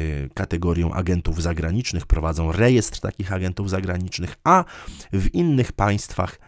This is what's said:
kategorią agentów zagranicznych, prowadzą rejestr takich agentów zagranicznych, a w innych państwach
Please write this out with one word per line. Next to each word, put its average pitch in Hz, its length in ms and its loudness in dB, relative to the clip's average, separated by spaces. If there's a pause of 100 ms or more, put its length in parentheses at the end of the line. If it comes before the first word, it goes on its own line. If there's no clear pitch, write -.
(340)
kategorią 85 580 0
agentów 87 500 0
zagranicznych, 85 640 -2
prowadzą 80 460 2
rejestr 117 480 4
takich 98 320 -6
agentów 92 380 -4
zagranicznych, 92 720 -4
a 175 200 6 (480)
w 98 220 2
innych 156 380 2
państwach 101 760 -2